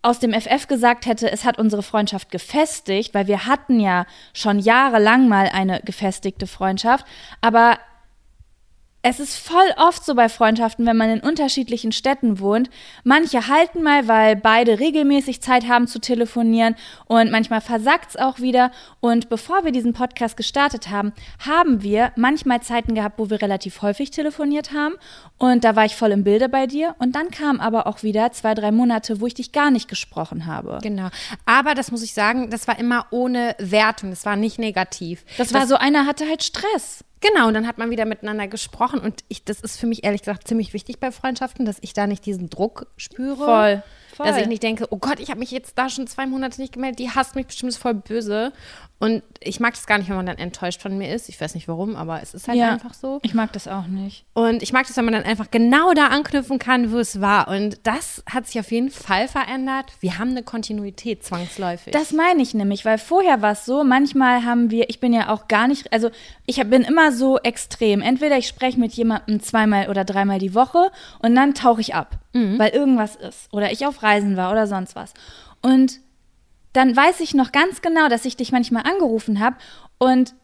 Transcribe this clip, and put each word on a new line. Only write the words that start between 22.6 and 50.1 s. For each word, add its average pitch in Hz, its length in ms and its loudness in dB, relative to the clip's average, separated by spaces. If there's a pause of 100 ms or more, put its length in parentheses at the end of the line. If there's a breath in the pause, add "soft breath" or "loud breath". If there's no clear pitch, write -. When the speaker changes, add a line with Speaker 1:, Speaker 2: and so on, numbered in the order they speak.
Speaker 1:
Zeiten 233 320 -2
gehabt, 208 240 -4
wo 214 100 -4
wir 214 140 -2
relativ 196 400 -4
häufig 208 260 -2
telefoniert 294 640 -4
haben 302 220 -2 (420 loud breath)
und 247 260 4
da 220 120 4
war 220 100 6
ich 214 100 -4
voll 220 160 2
im 202 120 0
Bilde 220 260 4
bei 269 160 0
dir 311 320 -4
und 254 180 -2
dann 320 140 -2
kamen 294 300 -2
aber 220 260 -2
auch - 160 -6
wieder 214 300 0
zwei, 220 240 -2
drei 214 160 -2
Monate, 226 500 0
wo 240 60 -4
ich 233 80 -8
dich - 160 -12
gar 294 180 2
nicht 247 180 2
gesprochen 165 600 -10
habe. - 340 -10
Speaker 2:
Genau, 196 280 -6 (360 loud breath)
aber 269 300 2
das 262 160 -6
muss 233 100 -6
ich 226 140 -12
sagen, 226 340 -2
das 233 180 -8
war 240 120 -2
immer 240 320 -2
ohne 247 480 -2
Wertung, 214 500 0
das 180 160 -12
war 208 100 -2
nicht 214 220 -2
negativ. 185 680 -6 (140)
Speaker 1:
Das 233 120 -2
Speaker 2:
Das 240 40 -2
Speaker 1:
war 269 140 2
so, 269 80 4
einer 285 320 2
hatte 302 200 -4
halt 320 140 -4
Stress. - 600 -6 (180)
Speaker 2:
Genau, 370 260 4
und 220 80 2
dann 220 100 -2
hat 233 140 -8
man 233 100 -4
wieder 226 160 -2
miteinander 214 420 -8
gesprochen 226 520 -6
und - 300 -8
ich, - 140 -14
das - 180 -8
ist - 180 -12
für 240 80 -4
mich 233 160 -4
ehrlich 202 180 -2
gesagt 202 260 -8
ziemlich 226 260 -4
wichtig - 260 -12
bei 262 120 -6
Freundschaften, 254 540 -6
dass 208 160 -4
ich - 120 -16
da 202 120 -2
nicht 202 180 -6
diesen 185 280 -8
Druck - 340 -6 (120)
spüre. 262 480 -10
Speaker 1:
Voll, 214 380 4 (320 soft breath)
voll. 294 120 -8
Speaker 2:
Dass 294 100 2
ich 226 100 0
nicht 226 140 -4
denke, 220 300 -4
oh 208 60 -6
Gott, 269 220 -4
ich 285 120 -12
habe 226 80 -8
mich - 100 -10
jetzt - 260 -12
da 262 140 -2
schon 262 160 -8
zwei 262 220 -8
Monate 262 340 -6
nicht 269 120 -12
gemeldet, 254 260 -8
die 247 100 -8
hasst 262 260 -2
mich 262 120 -6
bestimmt, 247 240 -10
ist - 80 -10
voll 240 160 -2
böse. 220 560 -6 (460 loud breath)
Und 220 260 -2 (180)
ich - 180 -10
mag 233 140 0
das - 140 -16
gar 208 100 2
nicht, 185 120 -4
wenn 196 60 -4